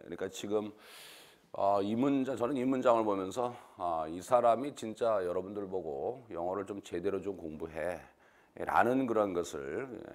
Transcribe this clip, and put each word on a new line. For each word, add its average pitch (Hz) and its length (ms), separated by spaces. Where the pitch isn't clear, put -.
그러니까 90 260
지금, 104 440
아, 101 300
이 104 120
문장, 131 420
저는 120 200
이 123 80
문장을 127 400
보면서 104 500
'아, 82 320
이 87 140
사람이 120 520
진짜 110 500
여러분들 92 440
보고 92 640
영어를 92 360
좀 101 160
제대로 92 380
좀 92 160
공부해.' 80 640
라는 101 520
그런 107 260
것을 87 680